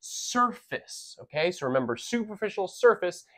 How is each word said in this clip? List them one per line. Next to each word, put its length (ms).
surface, 1200
okay? 300
So 160
remember, 300
superficial 720
surface, 560